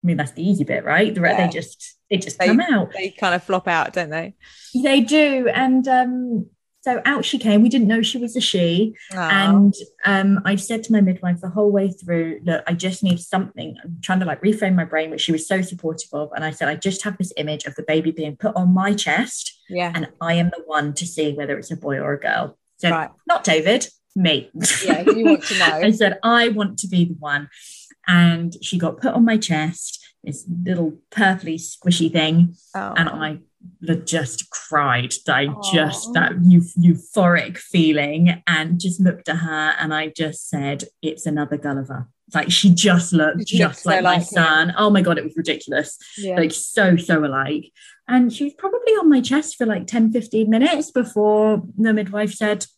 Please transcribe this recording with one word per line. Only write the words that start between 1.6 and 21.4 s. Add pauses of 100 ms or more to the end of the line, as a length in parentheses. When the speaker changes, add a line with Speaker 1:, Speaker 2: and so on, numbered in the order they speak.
Speaker 1:
they
just
Speaker 2:
They,
Speaker 1:
come
out.
Speaker 2:
they
kind
of
flop
out,
don't
they? (400)
Speaker 1:
They
do.
And,
um, (360)
so
out
she
came.
We
didn't
know
she
was
a
she. (200)
Speaker 2:
Aw.
Speaker 1:
And, (320)
um,
I
said
to
my
midwife
the
whole
way
through,
"Look,
I
just
need
something."
I'm
trying
to,
like,
reframe
my
brain,
which
she
was
so
supportive
of.
And
I
said,
"I
just
have
this
image
of
the
baby
being
put
on
my
chest. (160)
Speaker 2:
Yeah.
Speaker 1:
And (140)
I
am
the
one
to
see
whether